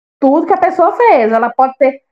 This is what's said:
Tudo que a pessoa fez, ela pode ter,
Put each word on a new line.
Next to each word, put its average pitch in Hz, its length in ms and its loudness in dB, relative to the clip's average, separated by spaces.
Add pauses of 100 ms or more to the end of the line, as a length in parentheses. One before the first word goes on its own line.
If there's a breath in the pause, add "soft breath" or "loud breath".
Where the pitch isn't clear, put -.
(180)
Tudo 302 280 0
que 392 60 -2
a 381 60 0
pessoa 359 340 0
fez, 294 400 2
ela 226 180 -2
pode 262 280 -2
ter, 269 340 -2